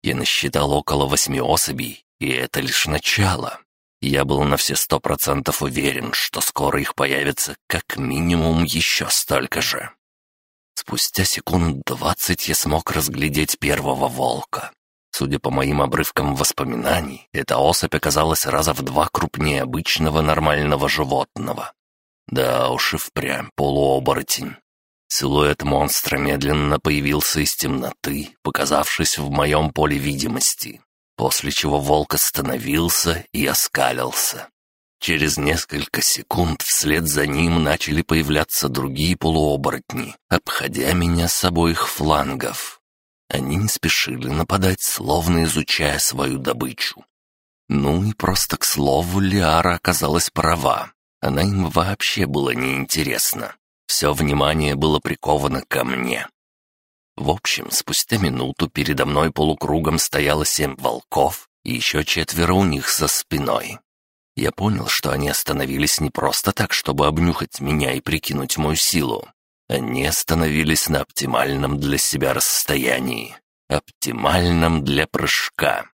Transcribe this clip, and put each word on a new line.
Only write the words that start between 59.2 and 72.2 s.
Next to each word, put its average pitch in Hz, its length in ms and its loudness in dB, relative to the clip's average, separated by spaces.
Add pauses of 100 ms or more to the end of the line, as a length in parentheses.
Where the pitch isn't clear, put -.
полукругом 78 640 2
стояло 73 480 2
семь 67 300 -2
волков 65 720 -2 (160)
и 60 100 -4
еще 71 300 0
четверо 85 500 0
у 98 100 6
них 71 260 0
за 76 180 0
спиной. 60 680 -2 (580)
Я - 160 0
понял, 104 340 0
что - 240 -2
они 71 180 0
остановились 69 720 0
не 73 100 0
просто - 420 0
так, - 200 -2
чтобы 71 340 0
обнюхать 82 540 0
меня 69 320 0
и 67 80 -2
прикинуть 71 560 -4
мою 78 200 0
силу. 60 520 0 (400)
Они 64 380 -2
остановились 80 840 2
на 71 120 2
оптимальном 69 800 -2
для 71 180 0
себя 69 360 0